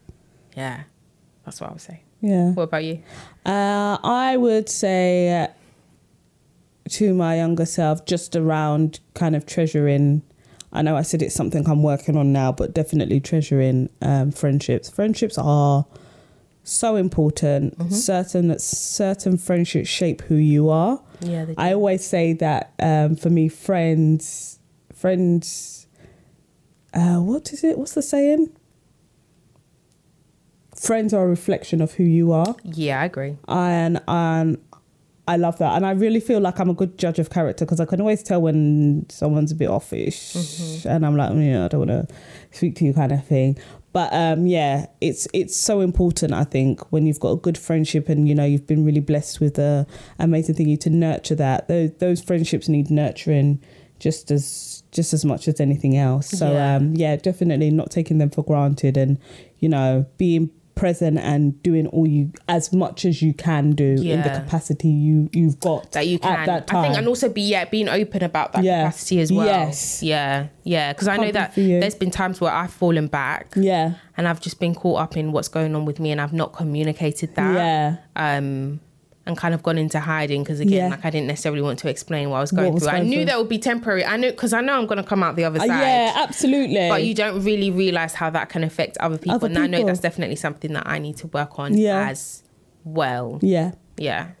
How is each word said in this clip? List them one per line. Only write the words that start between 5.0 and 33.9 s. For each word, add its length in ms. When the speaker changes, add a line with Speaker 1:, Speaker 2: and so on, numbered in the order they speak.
Speaker 2:
uh, 40
to 240
my 240
younger 280
self, 400
just 300
around 640
kind 220
of 100
treasuring, 760
I 80
know 140
I 80
said 180
it's 140
something 340
I'm 140
working 340
on 160
now, 180
but 220
definitely 460
treasuring, 680
um, 300
friendships. 580
Friendships 480
are 480
so 320
important. 840
Speaker 1:
Mm-hmm. 160
Speaker 2:
Certain, 680
certain 800
friendships 520
shape 340
who 120
you 340
are. 320
Speaker 1:
Yeah, 240
they 80
do. 80
Speaker 2:
I 120
always 320
say 280
that, 460
um, 360
for 140
me, 200
friends, 1120
friends, 960
uh, 240
what 360
is 100
it? 140
What's 160
the 80
saying? 480
Friends 380
are 120
a 20
reflection 540
of 120
who 100
you 300
are. 300
Speaker 1:
Yeah, 380
I 40
agree. 320
Speaker 2:
And, 600